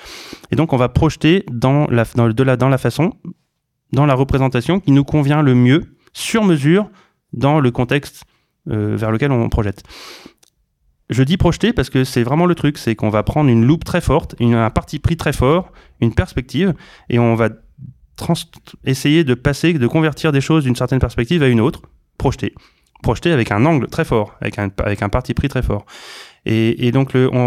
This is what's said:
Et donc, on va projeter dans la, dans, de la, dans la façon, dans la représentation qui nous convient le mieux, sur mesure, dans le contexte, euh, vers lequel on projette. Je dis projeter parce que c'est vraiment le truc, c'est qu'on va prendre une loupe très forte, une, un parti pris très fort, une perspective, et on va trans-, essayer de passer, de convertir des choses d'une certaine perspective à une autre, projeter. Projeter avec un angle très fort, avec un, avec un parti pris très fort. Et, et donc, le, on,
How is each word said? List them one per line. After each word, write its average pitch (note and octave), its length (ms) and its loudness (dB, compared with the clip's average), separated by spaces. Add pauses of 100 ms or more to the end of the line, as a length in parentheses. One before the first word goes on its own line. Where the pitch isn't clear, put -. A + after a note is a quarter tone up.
(520)
Et A#2 40 -2
donc, D#3 180 0
on C3 40 2
va A#2+ 120 2
projeter D#3+ 600 2
dans C3+ 360 0
la, A#2 160 2 (120)
dans, A#2 140 2
de A#2 140 0
la, C3 120 2
dans B2+ 140 2
la C3+ 80 2
façon, D3 360 -2 (800)
dans C#3 120 2
la C#3+ 80 2
représentation C3+ 640 0
qui D3+ 120 0
nous C#3 120 4
convient D3 380 0
le C3 140 4
mieux, B2 400 2 (180)
sur - 300 -2
mesure, F3 440 2 (460)
dans C#3 260 2
le E3 120 2
contexte, C3+ 540 -4 (440)
euh, G#2+ 260 -2
vers A2 160 -4
lequel C#3 200 0
on A#2 180 0
projette. G#2 320 -2 (1300)
Je C3 140 2
dis C#3+ 140 0
projeter F#3+ 360 2
parce C3+ 160 -2
que C3 140 0
c'est B2+ 200 -2
vraiment D3 220 0
le F3 80 4
truc, D3+ 240 -2
c'est A2+ 180 -2
qu'on G#2+ 140 -2
va G#2 140 0
prendre D3+ 260 0
une A2+ 160 4
loupe D#3+ 200 2
très F3 160 -2
forte, - 380 -2
une, A#2 140 2
un A2+ 160 2
parti - 300 -6
pris - 180 -2
très D#3 160 -2
fort, D#3+ 380 0 (300)
une A#2 120 2
perspective, E3+ 600 -2 (360)
et A#2+ 80 0
on A#2 160 2
va A2+ 160 0 (680)
trans-, - 160 -4 (500)
essayer D3 400 0
de B2+ 100 0
passer, D3 400 0
de B2 140 0
convertir D#3 440 0
des C#3 100 2
choses D#3+ 240 2
d'une B2 100 0
certaine B2+ 240 -2
perspective B2 440 -2
à C3 40 4
une A#2 140 4
autre, C#3+ 200 -2 (360)
projeter. - 360 -4 (500)
Projeter B2+ 280 0
avec A#2+ 200 0
un G#2 140 0
angle D#3 220 0
très - 160 -4
fort, A2 380 -2
avec - 180 -8
un, G2+ 100 -4 (140)
avec G2+ 180 -4
un G#2 60 -2
parti B2+ 260 -4
pris - 140 -2
très C3 140 -4
fort. G#2 240 -4 (600)
Et, A2+ 420 0
et A#2+ 40 0
donc, C3+ 220 0
le, B2+ 180 2
on, B2+ 160 -2